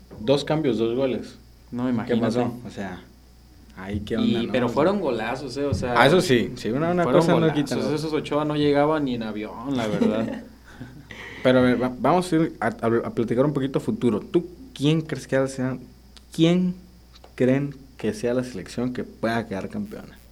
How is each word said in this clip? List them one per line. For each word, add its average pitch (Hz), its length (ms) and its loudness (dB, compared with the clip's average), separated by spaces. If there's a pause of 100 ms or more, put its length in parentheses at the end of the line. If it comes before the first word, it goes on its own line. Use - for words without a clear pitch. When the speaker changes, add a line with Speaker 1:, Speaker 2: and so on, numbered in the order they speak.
(200)
Speaker 1:
Dos 135 240 2
cambios, 151 360 0
dos 113 180 0
goles. 127 380 -2 (360)
Speaker 2:
No, 123 140 -4
Speaker 1:
¿Qué 127 60 0
Speaker 2:
imagínate. 113 300 0
Speaker 1:
pasó? 120 320 0 (120)
O 101 60 -12
sea, 92 280 -10 (800)
ahí 98 240 -6
qué 113 140 -4
Speaker 2:
Y, - 20 0
Speaker 1:
onda, 113 260 2
¿no? - 80 -4
Speaker 2:
pero 123 140 2
Speaker 1:
O 120 40 0
sea 117 40 -4
Speaker 2:
fueron 180 260 2
golazos, 123 560 -4
eh, 143 100 -2
o 139 100 -2
sea, 123 260 -2
Speaker 1:
Ah, 131 60 8
eso 175 120 6
sí, 120 360 2
sí, - 160 -4
una, 156 200 0
una 175 120 2
Speaker 2:
fueron 135 180 4
Speaker 1:
cosa 170 120 4
no 170 80 4
Speaker 2:
golazos, 151 220 2
Speaker 1:
quita - 140 -4
la 131 60 -2
otra. 135 120 0
Speaker 2:
esos 151 160 -4
Ochoa 147 320 0
no 151 140 -2
llegaban 147 480 2
ni 127 100 -2
en 113 80 -4
avión, 110 540 -6
la 117 100 0
verdad. 107 560 0 (480)
Speaker 1:
<laughs> - 520 -14
Pero 127 160 6
a - 20 6
ver, 123 200 4
va-, 123 180 -2
vamos 175 340 2
a - 40 4
ir 165 220 2
a, 107 80 0
a, 113 400 0
a - 60 -6
platicar 120 320 2
un 147 80 0
poquito 135 260 -2
futuro. 110 400 0
¿Tú 175 280 0 (260)
quién 156 280 2
crees 151 260 -8
que 135 200 2
sea, 131 300 -4 (560)
quién 180 400 4 (640)
creen 139 400 2 (220)
que 107 160 -2
sea 120 200 -2
la 127 100 0
selección 117 480 -6
que 123 140 -6
pueda 113 420 -4
quedar 98 220 -6
campeona? - 480 -10 (140)